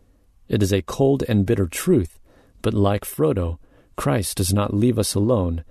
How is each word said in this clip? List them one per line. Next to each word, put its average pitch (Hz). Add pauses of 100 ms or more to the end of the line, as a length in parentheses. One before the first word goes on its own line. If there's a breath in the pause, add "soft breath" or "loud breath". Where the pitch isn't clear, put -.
(480)
It 104
is 98
a 98
cold 135
and 104
bitter 104
truth, 110 (440 soft breath)
but 110
like 101
Frodo, 95 (380 soft breath)
Christ 131
does 95
not 101
leave 117
us -
alone 98